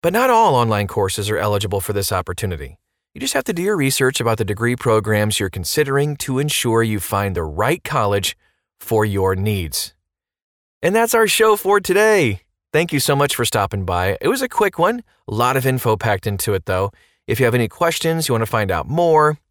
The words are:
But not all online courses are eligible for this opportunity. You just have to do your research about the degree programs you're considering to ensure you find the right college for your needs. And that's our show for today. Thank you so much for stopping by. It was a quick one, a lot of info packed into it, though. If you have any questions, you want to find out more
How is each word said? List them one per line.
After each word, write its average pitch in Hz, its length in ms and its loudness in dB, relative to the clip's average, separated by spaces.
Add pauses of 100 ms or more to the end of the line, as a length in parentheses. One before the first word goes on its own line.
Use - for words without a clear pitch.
But 175 120 0
not 254 160 2
all 226 260 4
online 107 320 2
courses 101 420 -2
are 107 80 -2
eligible 101 440 0
for - 100 -6
this 98 200 -2
opportunity. 85 640 -6 (360)
You - 60 -16
just 135 140 -4
have 135 120 0
to 214 80 -4
do 170 80 -4
your 202 140 0
research 135 460 0
about 113 160 2
the 107 80 -2
degree 113 300 -2
programs 107 640 0
you're 98 100 -2
considering 143 680 -2
to 131 220 -4
ensure 120 440 0
you 107 160 0
find 98 360 -2
the 85 80 -4
right 101 400 -2
college 101 540 -2 (420)
for 107 240 0
your 95 320 0
needs. 95 600 -4 (840)
And 185 140 0
that's 226 200 2
our 220 120 4
show 220 280 4
for 202 240 2
today. 185 640 2 (300)
Thank 165 200 0
you 147 80 0
so 143 160 0
much 143 180 0
for 120 120 -2
stopping 98 400 -2
by. 90 340 0
It - 80 -2
was 254 140 0
a 254 80 -4
quick 202 280 0
one, 220 240 0 (280)
a 101 40 -6
lot 117 220 0
of 127 100 0
info 123 300 2
packed 104 320 -2
into 101 260 -2
it, 92 120 -2
though. 98 260 -2 (340)
If 117 140 -2
you 131 60 4
have 117 100 2
any 123 140 0
questions, 165 580 -2
you 127 60 0
want 113 80 0
to 113 40 0
find 107 240 -2
out 85 180 -4
more 156 520 2 (120)